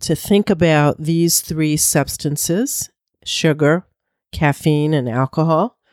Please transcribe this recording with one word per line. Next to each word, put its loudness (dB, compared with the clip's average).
to -4
think 0
about 2
these 0
three -2
substances, -2
sugar, 0
caffeine 0
and 0
alcohol, 0